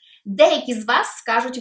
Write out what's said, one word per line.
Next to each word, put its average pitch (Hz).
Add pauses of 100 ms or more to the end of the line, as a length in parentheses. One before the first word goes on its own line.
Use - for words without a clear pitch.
(240)
Деякі 254
з 214
вас 339
скажуть, 247